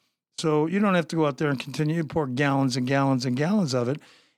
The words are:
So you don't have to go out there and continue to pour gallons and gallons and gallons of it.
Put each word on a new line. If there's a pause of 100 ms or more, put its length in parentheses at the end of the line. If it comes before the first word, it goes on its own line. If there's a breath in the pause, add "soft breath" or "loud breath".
(380 soft breath)
So
you
don't
have
to
go
out
there
and
continue
to
pour
gallons
and
gallons
and
gallons
of
it. (380 soft breath)